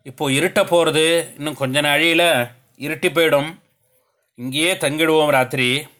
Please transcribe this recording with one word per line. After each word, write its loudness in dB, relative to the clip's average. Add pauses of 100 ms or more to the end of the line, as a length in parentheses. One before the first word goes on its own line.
இப்போ -6
இருட்ட 2
போறது, 0
இன்னும் -8
கொஞ்ச -2
நாழியில 2 (260)
இருட்டி -4
போயிடும். 0 (760)
இங்கேயே -4
தங்கிடுவோம் 0
ராத்திரி. 0 (120)